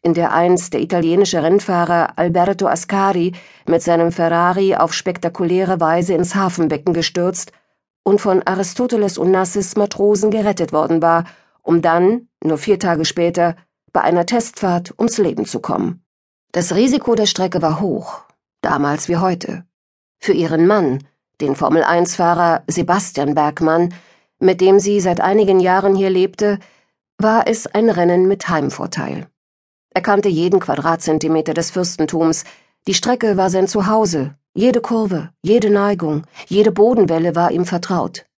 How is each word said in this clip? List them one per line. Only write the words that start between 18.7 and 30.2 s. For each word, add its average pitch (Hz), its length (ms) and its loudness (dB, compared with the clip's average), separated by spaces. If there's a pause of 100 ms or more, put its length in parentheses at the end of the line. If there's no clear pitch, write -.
wie 175 80 0
heute. 175 480 -4 (540)
Für - 120 -2
ihren 165 340 2
Mann, 165 380 2 (380)
den 139 140 -2
Formel-eins-Fahrer 170 1120 0
Sebastian 165 680 -2
Bergmann, 160 580 0 (460)
mit 185 220 2
dem 190 180 6
sie 202 220 0
seit 180 180 0
einigen 196 400 2
Jahren 190 360 2
hier 190 140 0
lebte, 190 500 0 (580)
war 220 300 2
es 220 200 -4
ein 226 220 2
Rennen 175 380 2
mit 196 200 -2
Heimvorteil. 160 800 -6 (640)
Er 185 100 -2
kannte 202 280 2